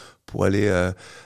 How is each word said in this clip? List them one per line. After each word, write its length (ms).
pour 180
aller, 240
euh, 240